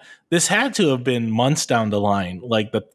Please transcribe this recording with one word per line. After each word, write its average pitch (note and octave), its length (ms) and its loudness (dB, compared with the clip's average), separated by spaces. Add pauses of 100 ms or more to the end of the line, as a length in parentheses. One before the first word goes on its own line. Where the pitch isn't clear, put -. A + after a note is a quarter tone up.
(280)
This E3+ 180 2
had A3 280 0
to E3+ 160 2
have B2+ 120 0
been A#2+ 300 -2
months B2+ 340 0
down A2+ 240 0
the G#2 100 0
line, G2 440 -2
like, A2 260 -2
the, G#2+ 120 -2 (120)